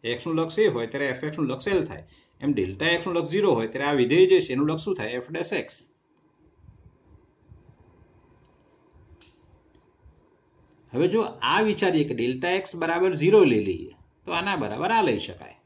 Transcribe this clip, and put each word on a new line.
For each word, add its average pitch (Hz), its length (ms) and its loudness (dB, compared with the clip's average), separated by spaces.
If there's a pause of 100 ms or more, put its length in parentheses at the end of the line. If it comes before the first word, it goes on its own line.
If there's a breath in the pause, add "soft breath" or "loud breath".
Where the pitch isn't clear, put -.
x 117 220 -6
નું 165 140 -2
લક્ષ 165 240 -4
એ - 60 6
હોય 117 180 -2
ત્યારે 139 200 -4 (100)
f - 120 -10
x 151 80 -8
નું 147 120 0
લક્ષ 131 240 -6
L 175 160 2
થાય. - 160 -14 (360 soft breath)
એમ 143 120 0
ડેલ્ટા 98 420 -2
x 165 100 -4
નું 180 120 -4
લક્ષ 156 160 -2
ઝીરો 196 240 4
હોય 110 160 -2
ત્યારે 139 160 -4
આ 143 100 2
વિધેય 160 320 6
જે 185 140 8
છે 139 80 -8
એનું 143 180 0
લક્ષ 160 140 -4
શું 190 140 -2
થાય? 120 220 -6
f 123 140 -14
dash 175 180 -6 (120)
x. - 20 -20 (4000)
હવે 151 200 2
જો 226 80 2 (300)
આ 196 180 2
વિચારીએ 170 400 2
કે 123 80 -4
ડેલ્ટા 131 460 -2
x - 20 -12 (160)
બરાબર 170 300 0 (100)
ઝીરો 196 200 8 (100)
લઈ 107 180 2
લઈએ, - 240 -6 (300)
તો - 60 -12 (100)
આના 190 240 -2
બરાબર 131 340 -4
આ 214 120 4
લઈ 104 180 0
શકાય. 76 380 -18